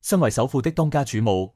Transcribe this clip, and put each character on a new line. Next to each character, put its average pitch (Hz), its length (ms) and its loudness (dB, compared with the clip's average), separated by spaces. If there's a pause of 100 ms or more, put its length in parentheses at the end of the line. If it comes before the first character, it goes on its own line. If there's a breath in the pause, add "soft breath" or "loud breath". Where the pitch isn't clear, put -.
身 - 180 0
為 127 120 2
首 123 160 0
富 135 120 -2
的 160 120 -2
當 160 180 0
家 143 140 0
主 110 180 -4
母 95 340 0